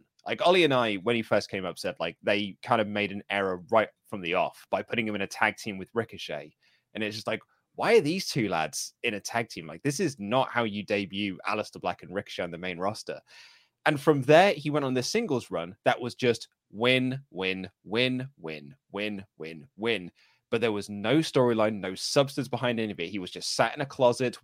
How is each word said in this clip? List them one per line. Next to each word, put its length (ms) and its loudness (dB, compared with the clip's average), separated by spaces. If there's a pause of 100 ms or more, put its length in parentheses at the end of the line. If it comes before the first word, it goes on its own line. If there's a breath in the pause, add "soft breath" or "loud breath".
(240)
like, 200 -2
Ollie 180 8
and 100 4
I, 220 2
when 220 0
he 40 0
first 280 2
came 160 -4
up, 140 -6
said, 200 -4
like, 240 -4
they 400 0
kind 160 2
of 80 0
made 240 -2
an 180 -10
error 400 -2
right 200 4 (180)
from 140 -10
the 140 -2
off 340 -2
by 120 0
putting 260 -4
him 80 -4
in 60 -6
a 60 -4
tag 280 0
team 220 -10
with 160 -12
Ricochet. 640 -8 (380)
And 100 -6
it's 120 -4
just 120 -10
like, 140 -2 (340)
why 200 2
are 60 8
these 260 -2
two 220 0
lads 440 -2 (100)
in 100 -2
a 60 -6
tag 280 -4
team? 180 -14
Like, 180 -14
this 180 -2
is 180 -2
not 320 2
how 140 2
you 180 -4
debut 540 -2 (100)
Aleister 320 -4
Black 240 -4
and 100 -14
Ricochet 300 -6
on 80 -6
the 60 -8
main 200 -6
roster. 440 -6 (640 soft breath)
And 140 2
from 240 4
there, 280 8
he 180 -4
went 140 0
on 100 0
this 140 0
singles 420 0
run 260 -4 (100)
that 140 4
was 140 -6
just 360 0 (220)
win, 500 2 (100)
win, 380 -4 (160)
win, 420 0 (100)
win, 380 -12 (160)
win, 340 -6 (120)
win, 300 -12 (100)
win. 340 -2 (400)
But 80 0
there 140 2
was 160 -6
no 300 2
storyline, 600 2
no 160 -6
substance 540 0
behind 320 -2
any 100 -2
of 80 -8
it. 100 -4
He 100 -6
was 120 -8
just 240 -6
sat 200 2
in 60 -6
a 40 -4
closet 580 2